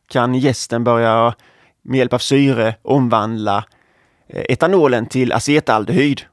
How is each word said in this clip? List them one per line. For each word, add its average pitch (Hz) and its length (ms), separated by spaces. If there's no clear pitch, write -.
Kan 123 260
gästen 127 500
börja 117 500
med 127 160
hjälp 123 140
av 123 60
syre 127 640
omvandla, 110 840
eh, - 200
etanolen 139 580
till 127 260
acetaldehyd 127 920